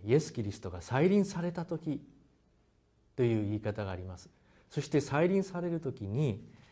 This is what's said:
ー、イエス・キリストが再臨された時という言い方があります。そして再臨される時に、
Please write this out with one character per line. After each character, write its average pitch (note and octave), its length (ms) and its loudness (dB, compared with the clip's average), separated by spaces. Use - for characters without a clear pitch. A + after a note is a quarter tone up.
ー、 A2 60 0
イ - 20 4
エ C#3+ 60 8
ス・ - 120 -4
キ A#2 120 -4
リ G2+ 80 -4
ス - 100 -10
ト F#2 80 -8
が F2 100 -10
再 C#3+ 300 2
臨 G3+ 160 6
さ E3+ 160 -6
れ E3+ 100 -2
た E3+ 140 -6
時 D#3 340 -4
と B2+ 80 4
い A2+ 180 4
う G2+ 40 0
言 G#2 100 0
い G#2 60 -2
方 G#2 220 -2
が G2 60 -4
あ F#2 60 -4
り F2+ 80 -8
ま F#2 120 -10
す。 - 140 -18
そ - 100 -6
し C#3 80 -2
て D3 140 2
再 D#3 260 2
臨 F#3+ 140 2
さ F#3 180 -4
れ F3 120 -2
る E3 80 -2
時 B2+ 260 -6
に、 A2 400 0